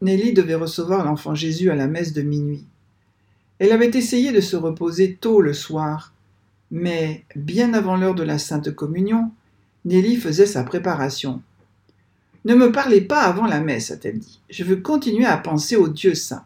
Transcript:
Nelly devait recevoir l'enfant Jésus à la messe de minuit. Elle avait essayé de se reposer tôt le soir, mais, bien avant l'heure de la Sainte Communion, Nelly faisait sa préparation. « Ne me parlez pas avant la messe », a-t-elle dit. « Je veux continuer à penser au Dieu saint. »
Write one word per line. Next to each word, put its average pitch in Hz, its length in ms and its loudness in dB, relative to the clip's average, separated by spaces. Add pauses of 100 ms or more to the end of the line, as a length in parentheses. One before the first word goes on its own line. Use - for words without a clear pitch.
Nelly 190 320 2
devait 165 220 2
recevoir 165 500 -2
l'enfant 151 280 -4
Jésus 160 380 -2
à 156 40 0
la 135 120 0
messe 165 240 -4
de 147 100 -6
minuit. 147 440 -4 (920)
Elle 196 140 4
avait 233 260 4
essayé 247 360 0
de 208 80 4
se 185 160 -2
reposer 170 580 -2
tôt 226 240 2
le 151 140 4
soir, 156 600 -6 (580)
mais, 165 520 -4 (140)
bien 190 360 0
avant 190 220 0
l'heure 185 200 2
de 170 80 -4
la 151 140 -2
Sainte 151 380 -6
Communion, 202 560 -2 (540)
Nelly 190 320 2
faisait 185 280 2
sa 135 200 0
préparation. « 143 760 -4 (1040)
Ne 226 120 4
me 240 180 6
parlez 262 260 4
pas 285 220 2
avant 196 240 2
la 156 160 0
messe », 131 300 -4
a-t-elle - 280 -8
dit. « - 300 -18
Je - 160 -10
veux 185 160 0
continuer 254 440 0
à 175 120 2
penser 160 400 -2
au 175 100 6
Dieu 156 280 0
saint. » - 300 -10